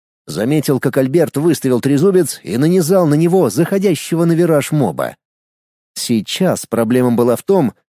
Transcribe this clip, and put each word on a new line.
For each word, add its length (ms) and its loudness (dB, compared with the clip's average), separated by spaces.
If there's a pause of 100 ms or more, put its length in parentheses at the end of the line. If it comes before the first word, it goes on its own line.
(280)
Заметил, 540 -2
как 160 -2
Альберт 400 0
выставил 420 0
трезубец 640 0
и 140 -6
нанизал 500 2
на 60 2
него 360 2
заходящего 760 -2
на 80 2
вираж 400 0
моба. 420 -2 (800)
Сейчас 720 -2
проблема 480 0
была 240 2
в 60 -12
том, 300 2 (160)